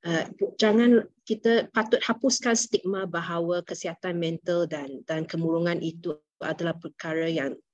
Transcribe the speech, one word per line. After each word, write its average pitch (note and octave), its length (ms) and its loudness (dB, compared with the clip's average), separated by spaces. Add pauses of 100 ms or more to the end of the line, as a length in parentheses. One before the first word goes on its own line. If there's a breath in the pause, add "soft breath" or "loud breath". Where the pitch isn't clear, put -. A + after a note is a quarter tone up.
Uh, E3+ 240 0 (100)
bu-, - 240 -4
jangan, A3+ 460 6 (180)
kita A3+ 480 0
patut A3+ 300 2
hapuskan A#3 560 0
stigma F#3+ 500 -2
bahawa E3+ 560 -2
kesihatan F3 560 -6
mental E3+ 480 -2
dan, C#3 400 -10
dan D#3+ 160 -2
kemurungan E3 560 0
itu E3 380 -6 (240)
adalah D#3+ 340 -4
perkara E3 540 -6
yang C#3 240 -2 (200)